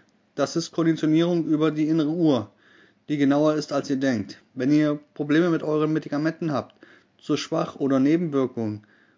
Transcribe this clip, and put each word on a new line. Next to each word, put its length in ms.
Das 200
ist 160
Konditionierung 760
über 240
die 180
innere 220
Uhr, 400
die 100
genauer 360
ist, 180
als 180
ihr 80
denkt. 440
Wenn 160
ihr 280
Probleme 360
mit 140
euren 300
Medikamenten 580
habt, 240
zu 180
schwach 380
oder 240
Nebenwirkungen 840